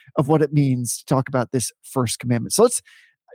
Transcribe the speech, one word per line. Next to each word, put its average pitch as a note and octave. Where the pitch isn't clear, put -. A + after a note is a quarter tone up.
of C#3+
what D3+
it D3
means C3
to -
talk C3+
about B2+
this -
first A#2+
commandment"? A#2+
So G3+
let's, B3